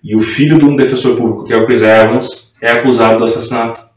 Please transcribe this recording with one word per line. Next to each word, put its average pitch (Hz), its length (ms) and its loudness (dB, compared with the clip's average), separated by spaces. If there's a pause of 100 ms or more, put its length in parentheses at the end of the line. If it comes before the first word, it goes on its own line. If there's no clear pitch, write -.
e 104 140 -6
o 110 40 2
filho 147 380 0
de 143 60 4
um 143 120 2
defensor 127 400 0
público, 113 280 -4
que - 80 -6
é 113 40 2
o 113 100 2
Chris 117 160 0
Evans, 110 800 0
é 117 80 0
acusado 117 480 0
do 117 60 -2
assassinato. 117 600 -6 (120)